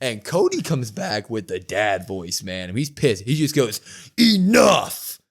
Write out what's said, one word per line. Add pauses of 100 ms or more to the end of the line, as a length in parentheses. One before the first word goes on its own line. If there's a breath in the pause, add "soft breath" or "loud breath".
And
Cody
comes
back
with
the
dad
voice,
man.
And
he's
pissed.
He
just
goes, (380 loud breath)
Enough. (100)